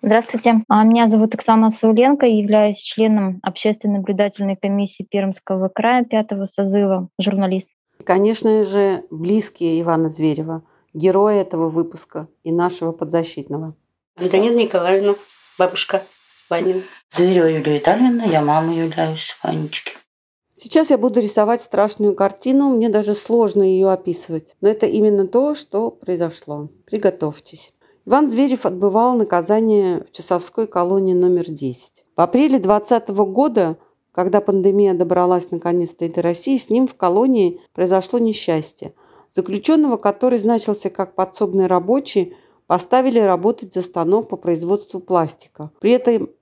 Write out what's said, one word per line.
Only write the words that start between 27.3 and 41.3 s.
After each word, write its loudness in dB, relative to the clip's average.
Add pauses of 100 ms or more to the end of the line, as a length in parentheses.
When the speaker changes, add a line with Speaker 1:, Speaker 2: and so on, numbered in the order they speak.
Speaker 2:
Иван 2
Зверев 0
отбывал 0
наказание 0
в -20
Чусовской -4
колонии 0
номер 2
десять. -12 (100)
В 2
апреле 2
двадцатого 0
года, 0 (340)
когда 0
пандемия 2
добралась 0
наконец-то -4
и -4
до -6
России, -2
с -6
ним 2
в -8
колонии 2 (120)
произошло 0
несчастье. -4 (420)
Заключённого, 0
который 0
значился -2
как -6
подсобный -2